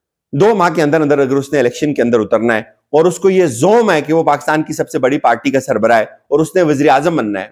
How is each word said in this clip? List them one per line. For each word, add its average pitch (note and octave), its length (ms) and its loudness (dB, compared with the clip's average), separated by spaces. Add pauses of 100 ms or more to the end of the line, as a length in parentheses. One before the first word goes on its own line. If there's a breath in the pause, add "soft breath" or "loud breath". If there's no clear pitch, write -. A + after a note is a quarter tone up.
(320)
दो G3 220 2
माह F3 160 2
के E3 120 -2
अंदर D3+ 200 2
अंदर C#3+ 180 0
अगर C3+ 160 0
उसने C#3 240 -2
इलेक्शन B2+ 320 -2
के C3 100 -2
अंदर A#2 160 0
उतरना A2 360 0
है G#2+ 200 -6 (180)
और D#3 140 2
उसको F3+ 240 0
ये F#3 180 2
जोम G3 420 2
है D#3 120 2
कि D3 100 -4
वो E3 100 2
पाकिस्तान D3+ 400 -2
की - 120 -10
सबसे C3+ 240 -6
बड़ी C3 200 0
पार्टी B2 320 0
का C3 100 0
सरबराह A2+ 380 0
है G#2+ 100 -2 (220)
और D3 100 2
उसने E3+ 220 0
वजीर D3+ 260 2
आजम D3 280 2
बनना G#2 240 -4
है, G#2+ 120 -12